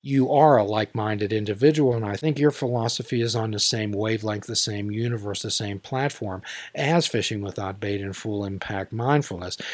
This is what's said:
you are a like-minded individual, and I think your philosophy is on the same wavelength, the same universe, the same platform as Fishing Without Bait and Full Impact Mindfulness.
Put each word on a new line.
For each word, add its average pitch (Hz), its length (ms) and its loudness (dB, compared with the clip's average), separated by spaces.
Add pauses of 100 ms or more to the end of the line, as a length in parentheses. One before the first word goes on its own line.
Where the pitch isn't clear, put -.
you 139 300 2
are 147 260 8
a 107 60 6
like-minded 107 680 -2
individual, 120 600 4
and 113 120 -2
I 101 100 -4
think 151 240 -2
your 147 120 6
philosophy 120 720 -2
is 117 140 0
on 113 160 -2
the 104 80 -4
same 107 320 0
wavelength, 107 560 -2
the 113 80 -6
same 104 360 -2
universe, 107 500 -4
the 107 100 -4
same 101 280 -4
platform 123 640 -4 (320)
as 160 320 2
Fishing 107 360 -2
Without 98 400 -6
Bait 101 180 -2
and 98 160 -6
Full 101 300 -4
Impact 98 480 -6
Mindfulness. 113 640 0 (160)